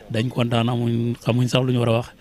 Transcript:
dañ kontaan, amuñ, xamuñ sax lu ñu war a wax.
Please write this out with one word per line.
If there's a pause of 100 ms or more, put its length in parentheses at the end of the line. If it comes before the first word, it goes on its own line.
dañ
kontaan,
amuñ,
xamuñ
sax
lu
ñu
war
a
wax. (160)